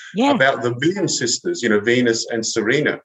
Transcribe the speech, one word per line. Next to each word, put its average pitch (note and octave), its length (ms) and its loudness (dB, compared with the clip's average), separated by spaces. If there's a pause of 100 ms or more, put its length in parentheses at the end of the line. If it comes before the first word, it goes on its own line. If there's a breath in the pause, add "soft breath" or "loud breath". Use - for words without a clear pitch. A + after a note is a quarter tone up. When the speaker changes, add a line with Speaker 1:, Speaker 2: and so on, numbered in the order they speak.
(160 loud breath)
Speaker 1:
Yeah. C4+ 160 2
Speaker 2:
about B2 300 2
the A#2+ 120 0
Williams D#3+ 440 0
sisters, A2+ 440 -4
you A#2 80 0
know, G#2 100 4
Venus A#2 500 2
and A2+ 160 -4
Serena. A#2 600 0